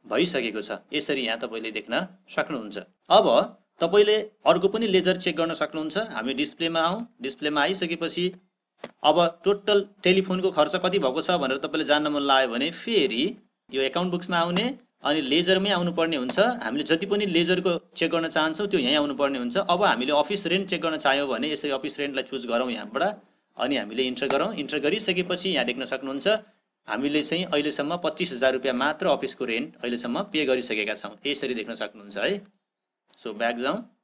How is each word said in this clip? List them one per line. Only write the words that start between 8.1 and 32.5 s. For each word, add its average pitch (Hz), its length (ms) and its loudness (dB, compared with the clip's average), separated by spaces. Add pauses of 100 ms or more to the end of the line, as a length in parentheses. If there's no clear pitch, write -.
अब 156 140 6 (280)
टोटल 202 420 2 (160)
टेलिफोनको 185 480 2
खर्च 151 260 2
कति 175 220 0
भएको 135 220 0
छ 156 100 -2 (120)
भनेर 135 160 0
तपाईँले 156 260 -2
जान्न 151 240 2
मन 147 140 0
लाग्यो 135 260 4
भने 123 220 -2
फेरि 147 540 0 (460)
यो 131 120 -2
एकाउन्ट 170 300 0
बुक्समा 175 260 -2
आउने 175 280 0 (380)
अनि 151 160 2
लेजरमै 175 500 2
आउनुपर्ने 175 460 0
हुन्छ। 131 220 -2
हामीले 185 460 0
जति 165 220 0
पनि 208 200 0
लेजरको 175 460 2 (220)
चेक 165 160 0
गर्न 165 180 0
चाहन्छौँ 160 380 0
त्यो 196 140 0
यहीँ 131 160 2
आउनुपर्ने 139 420 0
हुन्छ। 120 180 -4
अब 180 260 2
हामीले 131 320 2
अफिस 160 320 0
रेन्ट 185 220 0
चेक 180 140 -2
गर्न 160 140 0
चाह्यौँ 143 320 2
भने 127 220 -2
यसरी 147 200 -4
अफिस 139 280 -4
रेन्टलाई 139 260 -4
चुज 127 220 -8
गरौँ 120 240 0
यहाँबाट 107 320 -4 (540)
अनि 131 200 -2
हामीले 110 260 -4
इन्टर 127 260 -2
गरौँ। 160 260 2
इन्टर 151 240 -4
गरिसकेपछि 180 720 0
यहाँ 135 160 0
देख्न 123 180 -4
सक्नुहुन्छ 135 440 -4 (600)
हामीले 143 340 0
चाहिँ 170 220 -2
अहिलेसम्म 151 540 -2
पच्चिस 175 340 -2
हजार 131 200 2
रुपियाँ 131 220 -2
मात्र 147 340 -2
अफिसको 139 360 0
रेन्ट 117 320 -4
अहिलेसम्म 120 460 -4 (100)
पे 156 140 0
गरिसकेका 113 480 0
छौँ। 104 180 -10 (140)
यसरी 139 280 -2
देख्न 113 200 -6
सक्नुहुन्छ 101 440 -10
है। 175 220 -2 (800)